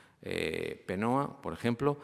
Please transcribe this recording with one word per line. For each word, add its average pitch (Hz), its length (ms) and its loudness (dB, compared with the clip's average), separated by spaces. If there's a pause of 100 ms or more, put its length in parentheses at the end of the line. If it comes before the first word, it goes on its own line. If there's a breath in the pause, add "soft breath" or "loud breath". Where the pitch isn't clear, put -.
(220 loud breath)
Eh, 85 640 -2
PENOA, 117 560 0
por 82 120 -4
ejemplo, 135 500 2